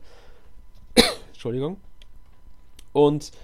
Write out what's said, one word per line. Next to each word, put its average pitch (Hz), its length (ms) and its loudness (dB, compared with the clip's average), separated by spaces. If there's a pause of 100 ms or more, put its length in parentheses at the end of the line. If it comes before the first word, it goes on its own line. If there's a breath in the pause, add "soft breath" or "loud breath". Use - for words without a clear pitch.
(960 soft breath)
<coughs> - 340 6
Entschuldigung. 135 480 -2 (1120)
Und, 147 400 6 (120 loud breath)